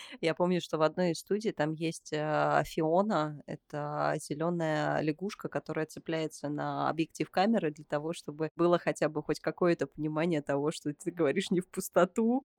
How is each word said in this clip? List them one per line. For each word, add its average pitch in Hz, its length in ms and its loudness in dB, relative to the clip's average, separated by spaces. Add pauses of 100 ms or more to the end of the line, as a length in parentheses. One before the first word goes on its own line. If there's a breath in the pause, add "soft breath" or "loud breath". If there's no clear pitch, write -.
(200 loud breath)
Я 160 160 0
помню, 180 240 2
что - 180 -4
в 156 40 -2
одной 160 300 4
из 156 80 -6
студий 208 340 -2
там 151 180 0
есть, 160 400 -6
э, 151 540 2
Фиона. 160 840 0
Это 147 720 -4
зелёная 156 840 -2
лягушка, 156 460 -4
которая 156 380 -4
цепляется 156 640 -6
на 143 400 -2
объектив 156 420 -2
камеры 185 400 2
для 151 140 -18
того, 151 260 -2
чтобы 156 460 -6
было 170 220 4
хотя 156 280 0
бы 151 160 -4
хоть - 160 -2
какое-то 165 480 0
понимание 156 540 0
того, 143 300 0
что 147 220 -6
ты - 180 -6
говоришь 170 400 0
не 185 100 4
в - 80 -20
пустоту, 220 760 2 (140)